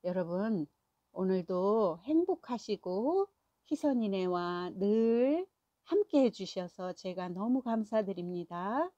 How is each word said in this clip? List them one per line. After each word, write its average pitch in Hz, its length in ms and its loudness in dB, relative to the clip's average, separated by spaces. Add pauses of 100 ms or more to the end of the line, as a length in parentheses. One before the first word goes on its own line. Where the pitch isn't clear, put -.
여러분, 180 640 -2 (460)
오늘도 190 880 0
행복하시고 277 1200 0 (440)
희선이네와 180 1040 0
늘 226 720 2 (360)
함께 330 420 2
해주셔서 185 680 -6
제가 180 360 -6
너무 226 320 0
감사드립니다. 202 1400 -2